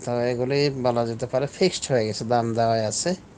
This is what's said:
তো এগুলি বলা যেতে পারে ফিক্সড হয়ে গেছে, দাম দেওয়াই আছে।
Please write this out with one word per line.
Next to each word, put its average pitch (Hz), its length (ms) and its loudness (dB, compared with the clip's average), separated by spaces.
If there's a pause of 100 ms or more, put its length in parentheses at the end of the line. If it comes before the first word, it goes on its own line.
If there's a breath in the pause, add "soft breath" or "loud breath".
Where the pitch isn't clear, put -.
তো 120 160 -2
এগুলি 127 480 0
বলা 123 360 0
যেতে 117 200 -4
পারে 131 220 0
ফিক্সড - 440 0
হয়ে 113 160 2
গেছে, 107 180 -4
দাম 117 280 2
দেওয়াই 113 320 2
আছে। 165 300 -2 (220)